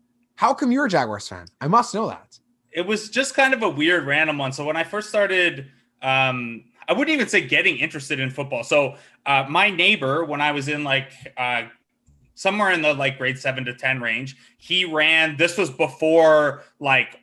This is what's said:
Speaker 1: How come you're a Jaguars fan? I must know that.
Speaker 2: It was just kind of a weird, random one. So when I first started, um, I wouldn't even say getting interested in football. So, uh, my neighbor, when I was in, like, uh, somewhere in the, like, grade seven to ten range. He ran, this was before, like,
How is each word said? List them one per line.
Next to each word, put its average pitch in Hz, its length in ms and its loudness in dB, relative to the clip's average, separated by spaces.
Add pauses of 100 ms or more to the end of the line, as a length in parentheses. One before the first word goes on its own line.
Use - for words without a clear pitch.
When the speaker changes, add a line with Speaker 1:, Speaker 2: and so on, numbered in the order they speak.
(360)
Speaker 1:
How 240 180 2
come 254 180 0
you're 277 140 2
a 233 40 0
Jaguars 117 380 -2
fan? 87 200 -14 (120)
I 135 80 -4
must 226 280 2
know 214 120 -4
that. - 300 -12 (340)
Speaker 2:
It 170 140 -4
was 208 240 -4
just 269 240 -4
kind 269 200 4
of 226 100 -2
a 196 60 2
weird, 151 360 0
random 151 320 0
one. 135 140 -4
So 143 140 -8
when 156 120 -2
I 165 60 -2
first 208 260 -8
started, 180 640 0 (300)
um, 127 600 -2 (240)
I 170 60 4
wouldn't 294 200 0
even 254 140 0
say 196 140 2
getting 147 360 0
interested 147 420 -6
in 131 100 -2
football. 135 340 -6
So, 143 320 2 (300)
uh, 139 240 2
my 185 200 2
neighbor, 170 560 0
when 147 160 -4
I 147 100 2
was 143 160 -4
in, 147 160 -4
like, 135 280 -2 (260)
uh, 123 260 -2 (760)
somewhere 196 320 0
in 170 100 0
the, 151 120 2
like, 135 240 -2
grade 131 200 -4
seven 131 280 -6
to 123 80 -8
ten 131 260 -4
range. 120 380 -6 (200)
He 180 280 -2
ran, 156 500 2
this 170 220 0
was 175 120 0
before, 156 920 4 (160)
like, 135 440 0